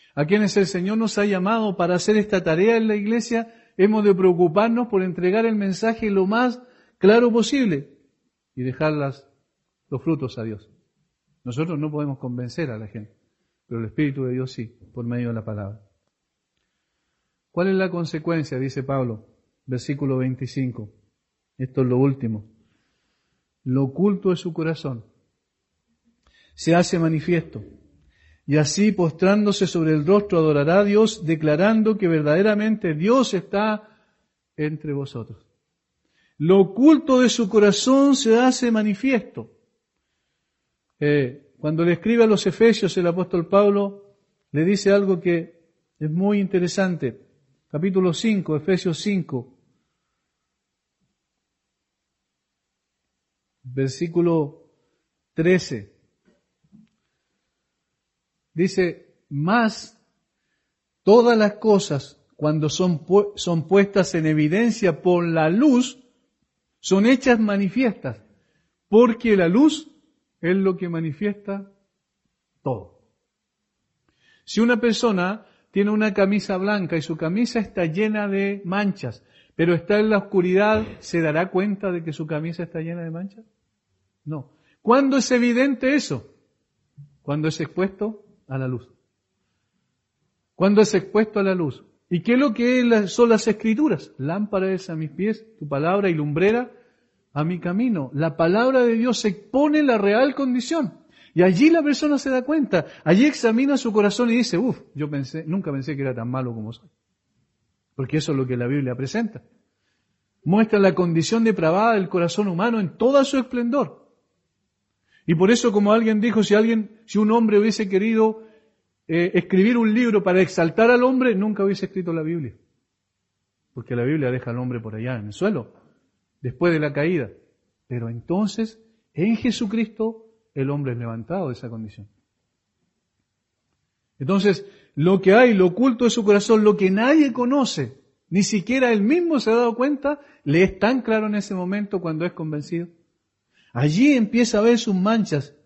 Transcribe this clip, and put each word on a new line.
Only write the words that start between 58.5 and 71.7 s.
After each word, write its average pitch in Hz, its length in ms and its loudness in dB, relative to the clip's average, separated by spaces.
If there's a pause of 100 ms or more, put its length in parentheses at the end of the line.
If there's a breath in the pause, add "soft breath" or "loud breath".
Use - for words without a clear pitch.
Dice, 180 600 -2 (120)
"Mas 196 720 -2 (1000)
todas 233 340 6
las 208 180 2
cosas, 190 680 -2 (120)
cuando 151 320 -2
son 175 360 -2
pu-, 202 300 2
son 165 320 -4
puestas 196 480 2
en 160 120 0
evidencia 165 760 0
por 175 240 2
la 160 240 2
luz, 247 480 2 (800)
son 196 260 0
hechas 254 360 4
manifiestas, 202 840 -2 (640)
porque 226 480 4
la 175 120 2
luz 269 420 2 (500)
es 180 160 0
lo 190 200 0
que 180 120 -8
manifiesta 196 840 -6 (880)